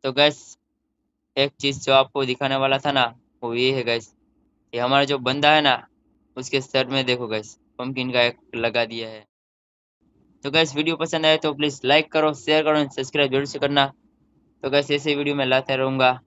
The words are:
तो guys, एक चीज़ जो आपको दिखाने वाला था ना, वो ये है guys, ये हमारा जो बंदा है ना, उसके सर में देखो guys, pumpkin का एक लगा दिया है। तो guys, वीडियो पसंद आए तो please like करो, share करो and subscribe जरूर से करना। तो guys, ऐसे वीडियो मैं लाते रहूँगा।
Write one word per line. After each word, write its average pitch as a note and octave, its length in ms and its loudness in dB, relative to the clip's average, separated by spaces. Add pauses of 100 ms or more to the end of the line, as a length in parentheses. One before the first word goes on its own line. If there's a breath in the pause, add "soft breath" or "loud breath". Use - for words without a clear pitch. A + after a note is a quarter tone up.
तो C3+ 80 -2
guys, C#3+ 440 2 (800)
एक C#3 240 0
चीज़ C#3 200 -4
जो C3+ 140 0
आपको C3+ 300 2
दिखाने C3+ 320 -2
वाला C3+ 220 -2
था C#3+ 140 -4
ना, B2 220 0 (280)
वो A#2 120 -6
ये B2+ 180 2
है C3 120 -2
guys, A#2 300 -4 (580)
ये A#2 80 -6
हमारा C3+ 240 2
जो C#3 140 -2
बंदा C#3 340 2
है D#3 100 6
ना, C3+ 140 2 (600)
उसके C3 240 -4
सर C3 260 -2
में C3+ 200 -2
देखो B2 200 -2
guys, G#2+ 260 -6 (260)
pumpkin B2+ 340 -6
का B2 100 4
एक A#2+ 140 0 (180)
लगा A#2 300 -2
दिया A2+ 240 -10
है। G#2+ 160 -18 (1200)
तो C#3 60 -4
guys, D3+ 260 2
वीडियो D#3 200 0
पसंद D#3+ 300 -2
आए D#3 100 6
तो D#3 180 -2
please C#3+ 300 -2
like D3+ 280 2
करो, D#3 220 2
share D#3 300 0
करो D3+ 180 2
and C#3 100 -4
subscribe C3+ 400 -2
जरूर C#3 140 0
से C#3 120 -10
करना। C#3 280 0 (760)
तो C3+ 80 -6
guys, C#3+ 200 0
ऐसे D3 240 -2
वीडियो C#3+ 200 -2
मैं C#3 120 -2
लाते C3 300 0
रहूँगा। C3 360 2 (140)